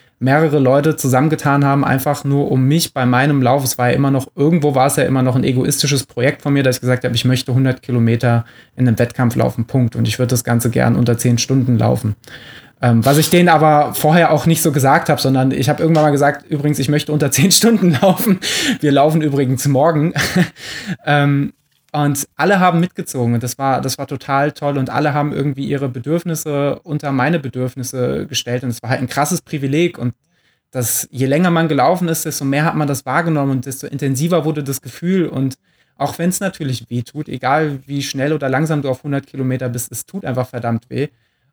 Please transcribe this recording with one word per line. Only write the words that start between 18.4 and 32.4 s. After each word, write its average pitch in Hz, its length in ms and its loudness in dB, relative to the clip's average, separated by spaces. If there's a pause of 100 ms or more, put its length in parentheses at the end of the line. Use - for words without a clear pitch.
Wir 147 140 0
laufen 151 280 4
übrigens 139 460 0
morgen. 151 520 2
<laughs> - 40 -2 (840)
Ähm, 143 460 2 (420)
und 147 420 -2
alle 185 240 2
haben 175 220 2
mitgezogen 127 520 -2
und 117 100 0
das 120 140 -6
war, 135 240 0
das 135 160 -6
war 139 100 -8
total 143 440 -2
toll 143 260 -4
und 131 120 -2
alle 139 240 -2
haben 147 200 -2
irgendwie 139 320 -4
ihre 139 220 -4
Bedürfnisse 143 960 -4
unter 147 300 -4
meine 147 260 2
Bedürfnisse 127 880 -6
gestellt 123 360 -6
und 131 60 -6
es 117 140 -8
war 110 60 -8
halt 127 100 0
ein 127 80 -4
krasses 156 340 -2
Privileg 147 560 -2
und 123 160 -4 (560)
das, - 420 -4
je 127 140 -2
länger 156 240 2
man 165 200 2
gelaufen 160 400 2
ist, 160 160 -4
desto 147 180 -8